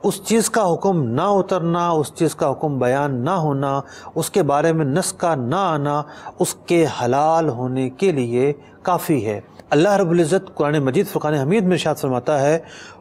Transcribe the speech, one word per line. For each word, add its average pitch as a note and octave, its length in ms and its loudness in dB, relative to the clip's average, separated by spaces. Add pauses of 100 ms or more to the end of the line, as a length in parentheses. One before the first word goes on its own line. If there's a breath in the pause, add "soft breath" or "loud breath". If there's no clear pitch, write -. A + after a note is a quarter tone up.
اس - 200 -2
چیز A3 260 0
کا G3 240 2
حکم E3+ 300 0
نہ A#2+ 180 -2
اترنا، F3 680 0
اس D#3 240 0
چیز D#3+ 220 -2
کا D3+ 160 0
حکم C#3+ 280 -4
بیان B2+ 460 0
نہ D#3 40 0
ہونا، C#3 520 0 (340 loud breath)
اس D#3+ 140 -4
کے F#3+ 140 2
بارے D3+ 300 2
میں D#3+ 120 0
نص D3 280 0
کا E3+ 220 0
نہ B2+ 200 -2
آنا، D3 480 0 (360 loud breath)
اس - 160 0 (100)
کے E3+ 200 4
حلال D3 640 0
ہونے B2+ 400 -4
کے F#3+ 220 0
لیے B2+ 420 0 (280 loud breath)
کافی D#3+ 440 0
ہے۔ G#2 160 -4 (280 loud breath)
اللہ D#3+ 200 4
رب F#3+ 220 2
العزت F3 440 0
قرآن D3+ 240 2
مجید C#3 280 0
فرقان D#3 260 -2
حمید D#3 300 2
میں F3+ 80 2
ارشاد D#3 240 0
فرماتا C3+ 460 0
ہے، D3+ 180 2 (420 loud breath)